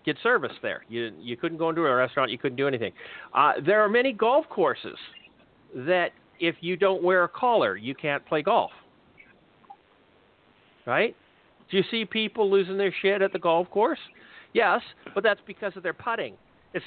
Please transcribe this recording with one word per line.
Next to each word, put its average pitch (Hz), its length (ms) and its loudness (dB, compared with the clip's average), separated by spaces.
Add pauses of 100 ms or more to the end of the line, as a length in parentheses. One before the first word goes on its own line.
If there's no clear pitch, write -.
get 147 180 -2
service 208 380 2
there. 98 280 -6
You, 113 300 -6
you 117 180 -10
couldn't 160 220 -6
go 165 120 0
into 165 160 0
a 131 80 4
restaurant. 127 360 2
You 120 80 -8
couldn't 127 180 -4
do 139 120 0
anything. 113 240 -4 (420)
Uh, 143 200 6 (100)
there 208 160 4
are 214 80 4
many 247 240 0
golf 233 380 2
courses 135 460 -2 (800)
that 165 380 0 (260)
if 165 220 -2
you 180 160 -4
don't 190 260 2
wear 180 220 4
a 170 40 0
collar, 170 480 2
you 117 180 -8
can't 143 320 -4
play 156 160 0
golf. 196 280 0 (2250)
Right? 170 300 0 (540)
Do 185 60 -2
you 185 140 4
see 226 140 -4
people 214 460 -2
losing 190 260 2
their 196 160 0 (100)
shit 196 200 2
at 190 100 0
the 185 60 -4
golf 170 320 0
course? 247 280 0 (560)
Yes, 220 280 2 (320)
but 196 80 -2
that's 208 240 2
because 196 300 -10
of 185 60 -16
their 170 120 -4
putting. 196 400 -6 (400)
It's 180 120 -6